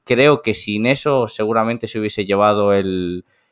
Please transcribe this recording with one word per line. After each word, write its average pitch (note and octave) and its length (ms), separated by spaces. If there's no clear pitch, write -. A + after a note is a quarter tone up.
creo C#3 360
que A2 120
sin G#2+ 320
eso C3+ 420
seguramente A2+ 600
se A2 120
hubiese G#2+ 260
llevado G2+ 480
el, F#2 520